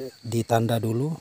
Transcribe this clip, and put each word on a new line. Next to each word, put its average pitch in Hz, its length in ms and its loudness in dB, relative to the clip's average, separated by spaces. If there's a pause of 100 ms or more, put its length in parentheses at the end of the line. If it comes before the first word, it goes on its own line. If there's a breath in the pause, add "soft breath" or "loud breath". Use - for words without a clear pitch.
(220)
ditanda 117 560 2
dulu. 113 320 0 (100)